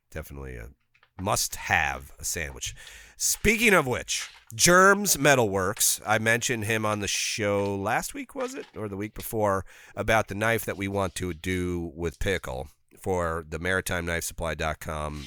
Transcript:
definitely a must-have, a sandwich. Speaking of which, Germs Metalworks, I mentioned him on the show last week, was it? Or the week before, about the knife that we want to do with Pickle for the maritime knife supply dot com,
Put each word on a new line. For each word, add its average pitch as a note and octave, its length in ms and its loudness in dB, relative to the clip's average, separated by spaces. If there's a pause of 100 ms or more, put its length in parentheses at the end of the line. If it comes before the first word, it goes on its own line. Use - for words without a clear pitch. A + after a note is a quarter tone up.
(120)
definitely C#2 420 -12
a A1+ 140 -14 (520)
must-have, E2 1000 -2
a - 40 -16
sandwich. C#2 520 -8 (400)
Speaking A3 580 4
of D3+ 140 4
which, - 400 -4 (260)
Germs F#3+ 640 6
Metalworks, A2+ 880 4
I G#2+ 140 4
mentioned A2+ 460 0
him A2 200 0
on G#2+ 140 0
the G2 80 -2
show G2+ 640 0
last G#2+ 400 -2
week, C#4 220 -12
was B3+ 180 -6
it? - 120 -12 (100)
Or G#2+ 120 -8
the G2 80 -8
week G#2+ 180 -8
before, G2+ 500 0 (320)
about A2 320 2
the G2 80 -8
knife A2 280 0
that F#2 120 -6
we F#2+ 100 -4
want G2 300 -2
to F2+ 180 -4
do F2 640 -2
with E2+ 240 -4
Pickle D2 480 -2 (320)
for E2+ 480 -2
the D#2 100 -6
maritime F2+ 480 -2
knife E2+ 160 -2
supply E2 320 -4
dot D#2 240 -4
com, D2+ 480 -8